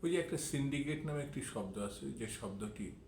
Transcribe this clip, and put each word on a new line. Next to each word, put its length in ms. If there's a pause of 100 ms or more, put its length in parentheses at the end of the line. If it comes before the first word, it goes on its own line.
ওই 80
যে 80
একটা 180
সিন্ডিকেট 680
নামে 180
একটি 180
শব্দ 360
আছে, 340
যে 160
শব্দটি 640 (160)